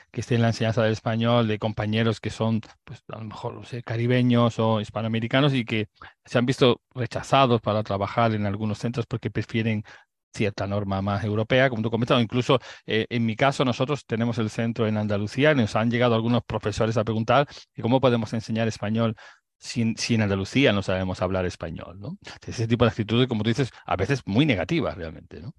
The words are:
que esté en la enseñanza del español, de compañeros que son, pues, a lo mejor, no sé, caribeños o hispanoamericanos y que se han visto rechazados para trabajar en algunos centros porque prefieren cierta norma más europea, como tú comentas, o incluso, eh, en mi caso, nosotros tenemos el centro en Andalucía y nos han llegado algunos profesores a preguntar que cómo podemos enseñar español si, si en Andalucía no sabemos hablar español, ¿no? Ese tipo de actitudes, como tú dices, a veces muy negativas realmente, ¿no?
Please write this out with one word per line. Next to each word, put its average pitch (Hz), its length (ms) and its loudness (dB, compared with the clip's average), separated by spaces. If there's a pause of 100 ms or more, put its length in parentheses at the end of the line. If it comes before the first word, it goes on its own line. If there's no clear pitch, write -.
(100)
que - 120 -8
esté - 120 -2
en 117 80 4
la 117 60 4
enseñanza 113 340 0
del 110 100 2
español, 117 540 2
de 107 120 -2
compañeros 110 600 0
que 107 120 -6
son, 113 300 0 (220)
pues, - 260 -18
a - 100 -12
lo 110 60 -12
mejor, 107 300 -10
no 104 100 -16
sé, 120 180 -12
caribeños 120 760 4
o 110 220 2
hispanoamericanos 113 760 0
y 123 100 0
que 110 240 -2 (360)
se - 140 0
han 120 80 2
visto 131 340 4 (140)
rechazados 123 680 2
para 104 240 0
trabajar 107 500 0
en 104 120 -2
algunos 104 320 -4
centros 120 280 -4
porque 113 240 -6
prefieren 110 540 -2 (500)
cierta 101 320 -2
norma 98 360 -2
más 101 220 -2
europea, 110 440 2
como 110 140 -4
tú 113 80 -2
comentas, 120 260 2
o 123 40 4
incluso, 123 380 2 (280)
eh, 110 240 0
en 117 160 0
mi 110 100 -2
caso, 139 280 2
nosotros 127 420 -2
tenemos 117 320 -2
el 110 100 0
centro 113 400 -2
en 107 80 0
Andalucía 107 560 0
y 143 40 2
nos 113 200 0
han 113 140 2
llegado 120 240 2
algunos 113 300 2
profesores 110 520 -2
a 107 80 0
preguntar 113 420 2 (280)
que 113 80 -12
cómo 120 180 2
podemos 120 320 2
enseñar 113 340 -2
español 110 480 -2 (440)
si, 113 400 -4
si - 160 -2
en 110 80 2
Andalucía 104 500 2
no 101 100 0
sabemos 92 380 -2
hablar 92 240 -2
español, 85 560 -10
¿no? 165 160 -12 (300)
Ese 113 200 -6
tipo 117 200 4
de 107 60 6
actitudes, 113 360 2
como 107 140 -2
tú 110 80 0
dices, 117 180 0 (160)
a 87 120 -2
veces 117 280 -2
muy 120 220 2
negativas 101 500 -2
realmente, 82 440 -12
¿no? 127 180 -14